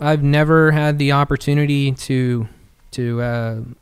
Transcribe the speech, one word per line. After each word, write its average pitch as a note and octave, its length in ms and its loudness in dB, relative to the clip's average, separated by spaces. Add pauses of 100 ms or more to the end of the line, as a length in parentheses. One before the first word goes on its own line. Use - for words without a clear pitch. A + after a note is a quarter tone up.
I've D3 240 0
never D3+ 480 4
had D3+ 260 0
the C#3+ 140 2
opportunity C#3+ 800 0
to, B2 560 -2 (440)
to, A#2+ 300 -4
uh, A#2 340 -4 (260)